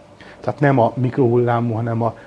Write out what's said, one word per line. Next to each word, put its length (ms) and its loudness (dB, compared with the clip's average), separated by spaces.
Tehát 200 -6
nem 200 4
a 160 4
mikrohullámú, 800 0
hanem 280 -4
a 140 -2